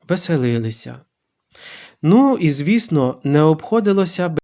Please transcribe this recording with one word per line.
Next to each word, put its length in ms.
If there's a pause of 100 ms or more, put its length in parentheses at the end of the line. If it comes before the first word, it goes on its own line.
веселилися. 920 (1040)
Ну 360
і, 120
звісно, 760
не 180
обходилося 840
б-, 160